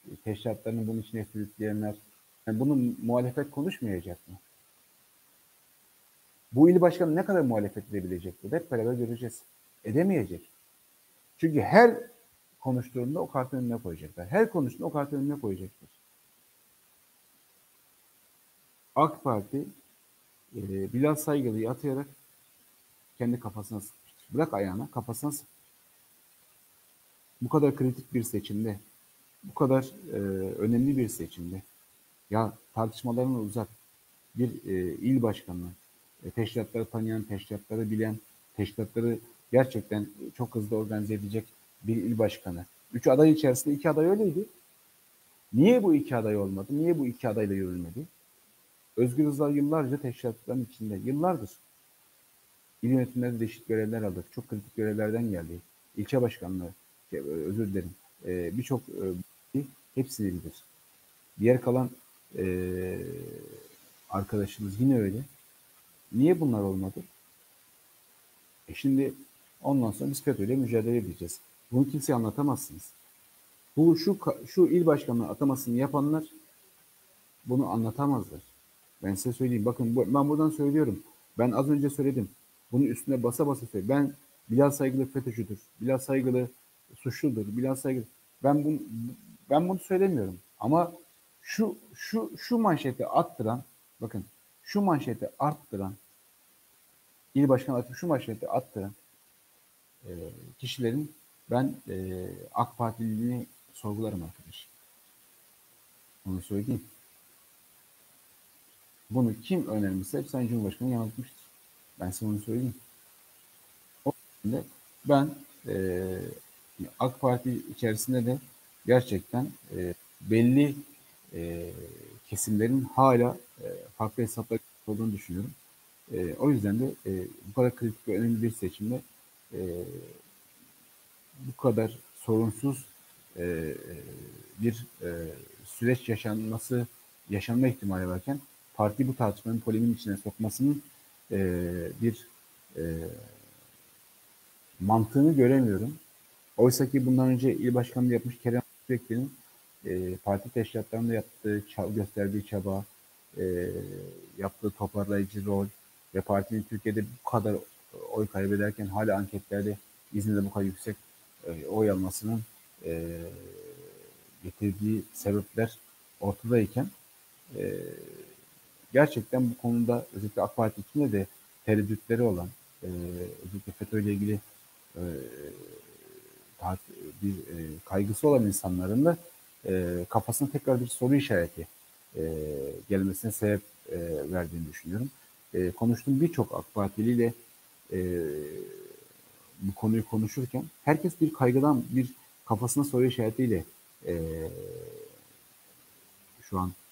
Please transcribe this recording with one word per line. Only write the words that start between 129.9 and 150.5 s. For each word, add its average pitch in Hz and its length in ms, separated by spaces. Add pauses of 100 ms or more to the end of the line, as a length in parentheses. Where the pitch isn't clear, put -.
bu 131 180
kadar 113 420 (200)
sorunsuz, 113 640 (520)
e, 82 380 (840)
bir, 113 260 (160)
e, 85 260 (380)
süreç 123 440
yaşanması, 110 800 (420)
yaşanma 117 380
ihtimali 95 400
varken 92 320 (340)
partiyi 107 340
bu 131 80
tartışmanın 113 440
polemiğin 113 340
içine 101 240
sokmasının, 127 640 (480)
e, 101 60 (640)
bir, 113 260 (500)
e, - 40 (2000)
mantığını 113 540
göremiyorum. 127 640 (600)
Oysa 127 320
ki 135 160
bundan 127 240
önce 127 260
il 123 180
başkanlığı 123 400
yapmış 120 260
Kerem 120 220 (260)
Sürekli'nin, 127 460 (520)
e, 92 300
parti 101 340
teşkilatlarında 113 640